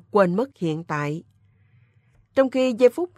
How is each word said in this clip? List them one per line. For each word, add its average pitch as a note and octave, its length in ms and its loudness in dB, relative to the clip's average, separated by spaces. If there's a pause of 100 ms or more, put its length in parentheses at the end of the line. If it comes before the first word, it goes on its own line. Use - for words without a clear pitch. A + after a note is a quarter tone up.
(120)
quên F#3 240 2
mất C4 220 -4
hiện E3 260 -6
tại. D3+ 400 -8 (1120)
Trong C4+ 140 2
khi B3+ 280 -2
giây B3 120 6
phút E4+ 280 -4